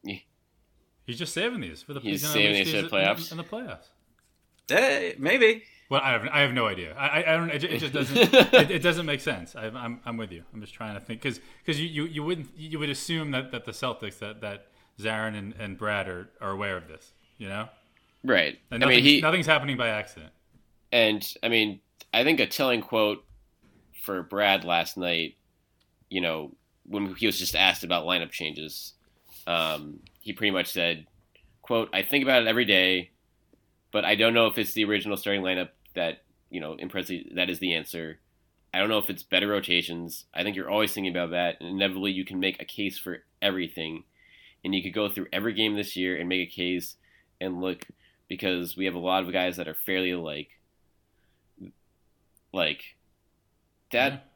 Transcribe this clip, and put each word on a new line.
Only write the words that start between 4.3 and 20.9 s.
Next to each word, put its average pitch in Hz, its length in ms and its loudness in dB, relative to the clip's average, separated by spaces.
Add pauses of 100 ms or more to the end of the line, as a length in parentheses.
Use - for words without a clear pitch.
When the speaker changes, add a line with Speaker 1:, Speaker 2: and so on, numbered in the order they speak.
Speaker 3:
Eh, 185 480 2
maybe. 220 460 4 (260)
Speaker 2:
Well, 139 120 2
I 135 100 2
have, 113 200 0
I 147 80 4
have 135 120 4
no 123 140 2
idea. 87 280 -4
I, 135 120 -4 (160)
I, 160 120 4
I - 20 4
don't. 165 140 0
It, 147 80 -2
ju-, 160 100 -4
it 165 100 -2
just 147 140 -4
Speaker 1:
<laughs> - 20 -12
Speaker 2:
doesn't. 143 220 0
it, 226 540 8
it 170 120 0
doesn't 170 220 2
make 147 160 -2
sense. 95 340 -6
I, 110 120 -8
I'm, 120 400 -8
I'm 117 100 -8
with 107 160 -8
you. 85 100 -14 (100)
I'm 107 100 -14
just 104 100 -18
trying 110 220 -12
to 98 60 -10
think 113 200 -12
'cause, - 200 -6 (260)
'cause 151 120 -2
you, 160 80 -4
you, 151 200 -4
you 151 180 -8
wouldn't, 160 320 -4
you 156 220 -10
would 147 100 -2
assume 147 440 -4
that, 131 200 -4
that 120 140 -8
the 113 60 -10
Celtics, 113 480 -6
that, 107 200 -12
that 101 280 -10 (300)
Zarin 110 380 -4
and, 104 220 -8
and 101 180 -10
Brad 101 320 -2
are, 92 220 -10 (100)
are 101 100 -6
aware 98 280 -4
of 82 100 -14
this. - 240 -20 (240)
You 101 120 -12
know? 104 200 -8 (540)
Speaker 1:
Right. 90 360 4 (120)
Speaker 2:
And 120 120 0
Speaker 1:
I 131 40 4
mean, 127 100 8
Speaker 2:
nothing's, 123 100 8
Speaker 1:
he 147 140 8
Speaker 2:
nothing's 160 260 2
happening 143 300 2
by 117 120 0
accident. 107 440 -6 (580)